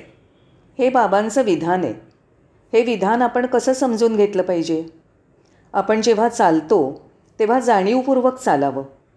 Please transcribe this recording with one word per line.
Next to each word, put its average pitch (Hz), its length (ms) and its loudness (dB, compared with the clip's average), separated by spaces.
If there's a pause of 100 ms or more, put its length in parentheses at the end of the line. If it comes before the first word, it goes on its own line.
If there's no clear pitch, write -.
(800)
हे 254 120 2
बाबांचं 214 520 0
विधान 175 420 0
आहे. 110 100 -6 (800)
हे 226 100 4
विधान 226 400 0
आपण 247 240 0
कसं 254 260 0
समजून 233 440 0
घेतलं 202 260 0
पाहिजे? 165 420 -2 (880)
आपण 208 260 0
जेव्हा 220 280 2
चालतो, 160 800 0 (340)
तेव्हा 226 200 2
जाणीवपूर्वक 247 760 0
चालावं. 139 500 -2 (320)